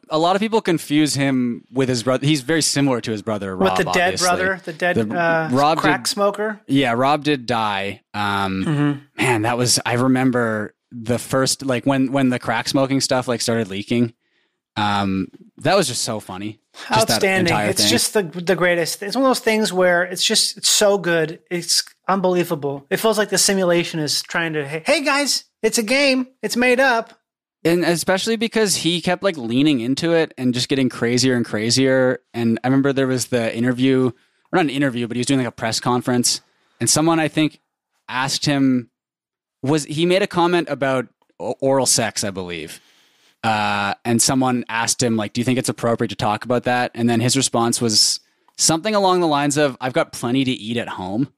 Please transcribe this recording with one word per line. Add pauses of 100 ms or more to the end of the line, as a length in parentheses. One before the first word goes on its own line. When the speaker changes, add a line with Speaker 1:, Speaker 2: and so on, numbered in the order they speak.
Speaker 1:
a
lot
of
people
confuse
him
with
his
brother.
He's
very
similar
to
his
brother,
Speaker 2:
With
Speaker 1:
Rob,
Speaker 2:
the
dead
Speaker 1:
obviously.
Speaker 2:
brother,
the
dead,
Speaker 1:
The,
Speaker 2:
uh,
Speaker 1:
Rob
Speaker 2:
crack
Speaker 1:
did,
Speaker 2:
smoker?
Speaker 1:
yeah,
Rob
did
die. (120)
Um,
Speaker 2:
Mm-hmm.
Speaker 1:
man,
that
was,
I
remember (160)
the
first,
like,
when,
when
the
crack
smoking
stuff,
like,
started
leaking. (640)
Um, (300)
that
was
just
so
funny. (140)
Just
that
Speaker 2:
Outstanding.
Speaker 1:
entire
Speaker 2:
It's
Speaker 1:
thing.
Speaker 2:
just
the,
the
greatest.
It's
one
of
those
things
where
it's
just,
it's
so
good. (100)
It's (240)
unbelievable.
It
feels
like
the
simulation
is
trying
to,
"Hey,
hey,
guys, (180)
it's
a
game. (140)
It's
made
up." (520)
Speaker 1:
And
especially
because
he
kept,
like,
leaning
into
it
and
just
getting
crazier
and
crazier. (120)
And
I
remember
there
was
the
interview, (460)
or
not
an
interview,
but
he
was
doing,
like,
a
press
conference. (380)
And
someone,
I
think, (500)
asked
him, (720)
was,
he
made
a
comment
about (320)
o-,
oral
sex,
I
believe. (640)
Uh, (100)
and
someone
asked
him,
like,
"Do
you
think
it's
appropriate
to
talk
about
that?"
And
then
his
response
was (380)
something
along
the
lines
of,
"I've
got
plenty
to
eat
at
home."